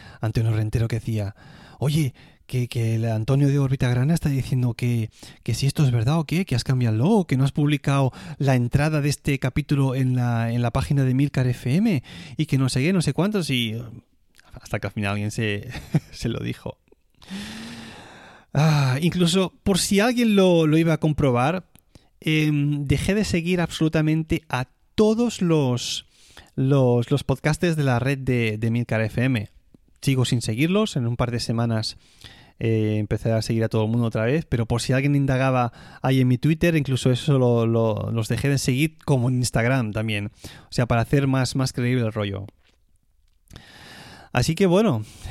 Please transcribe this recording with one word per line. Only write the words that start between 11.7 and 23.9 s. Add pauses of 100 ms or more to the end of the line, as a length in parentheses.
M (320)
y
que
no
sé
qué,
no
sé
cuántos",
y (800)
hasta
que
al
final
alguien
se, (220)
<laughs>
se
lo
dijo. (1800)
Ah,
incluso (100)
por
si
alguien
lo,
lo
iba
a
comprobar, (480)
em,
dejé
de
seguir
absolutamente